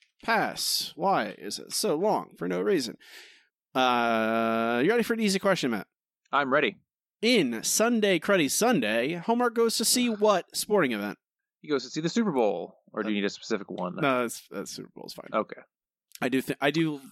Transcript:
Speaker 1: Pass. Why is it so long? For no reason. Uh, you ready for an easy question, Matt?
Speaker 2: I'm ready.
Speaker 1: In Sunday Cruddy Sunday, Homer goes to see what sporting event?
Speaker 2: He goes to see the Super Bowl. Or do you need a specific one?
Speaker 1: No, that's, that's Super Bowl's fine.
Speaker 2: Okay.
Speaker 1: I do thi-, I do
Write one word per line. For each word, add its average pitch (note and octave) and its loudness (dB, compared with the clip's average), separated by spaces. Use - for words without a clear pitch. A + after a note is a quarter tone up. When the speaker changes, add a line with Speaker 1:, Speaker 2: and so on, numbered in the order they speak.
Speaker 1:
Pass. - -2
Why D#3 0
is G#2 -10
it - -14
so - 0
long? E3+ 0
For F3 -6
no F3+ -2
reason. G3 0
Uh, A2+ 2
you F#3 2
ready A#3 2
for A#3 0
an A3+ -4
easy F#3+ 2
question, E3+ 0
Matt? G#2 -4
Speaker 2:
I'm C3 2
ready. C#3 2
Speaker 1:
In F3 2
Sunday G#3 2
Cruddy E3+ 2
Sunday, C3+ 2
Homer A#3 0
goes A3+ 0
to A#3 0
see B3 2
what G3+ 2
sporting E3+ 2
event? G2+ -4
Speaker 2:
He D3+ -20
goes C3+ 0
to B2 -16
see D#3 -6
the E3 0
Super A3 0
Bowl. G2 0
Or G#2+ -4
do G#2 -2
you G#2 0
need G2+ 0
a F#2+ 0
specific G2+ -6
one? F#2 -6
Speaker 1:
No, C3 2
that's, A#2 -6
that's - -10
Super - -14
Bowl's - -16
fine. - -16
Speaker 2:
Okay. - -4
Speaker 1:
I B2+ -2
do B2+ 0
thi-, F3+ -6
I C#3+ 0
do D#3 -2